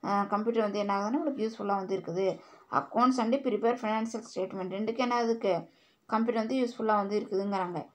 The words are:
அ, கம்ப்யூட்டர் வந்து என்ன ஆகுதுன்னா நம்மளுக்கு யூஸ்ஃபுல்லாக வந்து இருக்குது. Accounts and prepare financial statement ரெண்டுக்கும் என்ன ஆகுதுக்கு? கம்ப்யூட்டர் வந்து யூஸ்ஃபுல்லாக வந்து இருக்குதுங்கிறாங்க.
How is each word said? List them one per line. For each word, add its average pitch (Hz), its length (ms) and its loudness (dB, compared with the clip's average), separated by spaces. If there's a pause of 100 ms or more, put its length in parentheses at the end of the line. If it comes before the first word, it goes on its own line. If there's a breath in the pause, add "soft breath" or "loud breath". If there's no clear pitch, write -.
அ, 214 40 -2 (220)
கம்ப்யூட்டர் 220 340 2
வந்து 202 160 -2
என்ன 202 140 0
ஆகுதுன்னா 208 200 0
நம்மளுக்கு 285 280 0
யூஸ்ஃபுல்லாக 202 380 -2
வந்து 190 140 -2
இருக்குது. 180 300 -2 (520 loud breath)
Accounts 247 440 2
and 226 120 2 (120)
prepare 233 380 2
financial 220 460 -2
statement 185 460 -4
ரெண்டுக்கும் 226 300 -2
என்ன 240 140 2
ஆகுதுக்கு? 226 340 2 (580 soft breath)
கம்ப்யூட்டர் 226 300 2
வந்து 247 180 0
யூஸ்ஃபுல்லாக 220 420 2
வந்து 196 180 0
இருக்குதுங்கிறாங்க. 190 600 -2 (140)